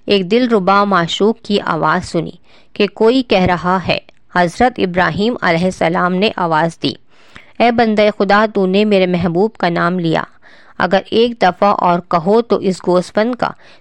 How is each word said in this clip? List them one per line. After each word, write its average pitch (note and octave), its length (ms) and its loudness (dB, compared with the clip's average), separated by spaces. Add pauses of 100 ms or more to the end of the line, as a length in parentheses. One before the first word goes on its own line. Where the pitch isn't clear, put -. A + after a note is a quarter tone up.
ایک G3 260 0
دل A#3+ 200 2
ربا G3 320 2
معشوق G3 580 0
کی G3+ 240 -2
آواز D#3+ 400 -2
سنی E3 260 -6 (420)
کہ G#3 140 0
کوئی A#3+ 360 2
کہہ G3+ 180 0
رہا F3+ 360 0 (100)
ہے۔ F3+ 100 0 (380)
حضرت F3+ 440 0
ابراہیم F#3 640 -2
علیہ E3+ 240 0
السلام F3+ 480 -2
نے G3 220 0
آواز E3 480 -2
دی، C#3 100 -4 (680)
"اے A#3 120 4
بندہ A3 300 2 (160)
خدا، G3+ 360 2
تو G3 120 0
نے F#3+ 200 2
میرے G3 200 2
محبوب F3+ 480 0
کا - 160 -2
نام F3 300 -2
لیا، E3 240 -2 (540)
اگر F#3 220 0 (120)
ایک A#3 300 0
دفعہ F#3+ 280 2
اور F3 380 0
کہو G3 340 0
تو A#3 140 -2
اس F#3+ 320 -2
گوسفند G#3 480 0
کا - 160 -4 (300)